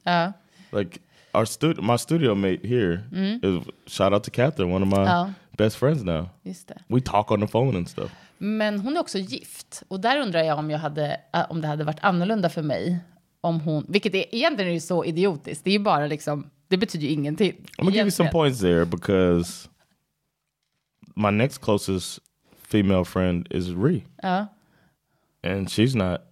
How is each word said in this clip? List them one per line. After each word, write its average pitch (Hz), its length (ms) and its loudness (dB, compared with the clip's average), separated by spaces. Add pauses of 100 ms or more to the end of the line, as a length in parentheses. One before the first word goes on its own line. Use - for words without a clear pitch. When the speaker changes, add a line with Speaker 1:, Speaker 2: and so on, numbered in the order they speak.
Speaker 1:
Ja. 175 300 0 (380)
Speaker 2:
Like, 101 280 -4 (340)
our 110 120 2
stu-, - 360 -2
my 117 160 2
studio 143 380 2
mate 98 320 2
here 101 320 0 (120)
Speaker 1:
Mm. 196 320 -2
Speaker 2:
is, 90 200 0 (240)
shout 98 260 2
out 104 100 2
to - 80 -10
Catherine, 120 440 0
one 98 80 2
of 95 60 2
my 98 160 4
Speaker 1:
Ja. 175 280 0 (240)
Speaker 2:
best 107 200 2
friends 135 260 0
now. 87 260 -2 (140)
Speaker 1:
Just 185 240 -14
det. - 100 -20 (100)
Speaker 2:
We 123 140 2
talk 104 300 0
on 104 100 4
the 104 60 0
phone 120 300 0
and 87 120 -4
stuff. - 220 -8 (260)
Speaker 1:
Men 214 420 -2
hon 254 160 -4
är 349 40 0
också - 180 -6
gift. - 680 -12
Och 190 120 -8
där 247 220 0
undrar 170 220 0
jag 151 160 0
om 151 120 -4
jag 151 80 -2
hade, 147 400 -4 (140)
äh, - 180 -2
om 165 100 -4
det 151 60 -4
hade 151 160 -4
varit 151 180 -4
annorlunda 185 480 2
för 170 120 -4
mig 147 360 -2 (440)
om 165 200 -2
hon, 156 280 -2
vilket 196 260 0
är, - 200 -4
egentligen 226 360 0
är 170 40 0
det 160 60 -4
så 175 240 -2
idiotiskt. 165 580 -2
Det 185 60 0
är 196 40 4
ju 208 60 4
bara 160 280 2
liksom, 147 420 -6 (180)
det 185 100 2
betyder 175 300 -2
ju 139 60 0
ingenting 156 380 0
Speaker 2:
I'm - 40 -20 (220)
gonna 185 140 2
give 208 120 4
you 202 80 2
some 170 180 2
Speaker 1:
egentligen. - 20 0
Speaker 2:
points 143 280 2
there 87 260 6
because 87 840 2 (1500)
my 101 160 2
next 117 300 0
closest 98 580 -2 (420)
female 98 440 4
friend 90 460 -2
is 90 160 -2
Ree. 104 360 0 (180)
Speaker 1:
Ja. 196 260 -2 (960)
Speaker 2:
And 95 240 -2
she's 123 300 2
not 92 240 0 (100)